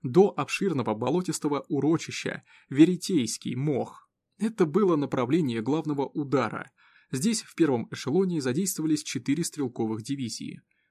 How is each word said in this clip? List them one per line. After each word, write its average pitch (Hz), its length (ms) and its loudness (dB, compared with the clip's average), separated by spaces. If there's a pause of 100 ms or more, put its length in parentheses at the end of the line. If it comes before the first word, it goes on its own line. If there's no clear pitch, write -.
до 160 340 6
обширного 135 600 -2
болотистого 143 720 -2
урочища 143 760 0 (260)
Веритейский 139 840 2
мох. 127 540 -4 (300)
Это 214 260 0
было 175 300 2
направление 131 640 0
главного 143 460 -2
удара. 131 640 -2 (400)
Здесь 208 320 0
в - 100 -20
первом 139 380 2
эшелоне 170 500 -2
задействовались 156 640 -2
четыре 139 400 -4
стрелковых 117 580 -4
дивизии. 131 640 -8 (280)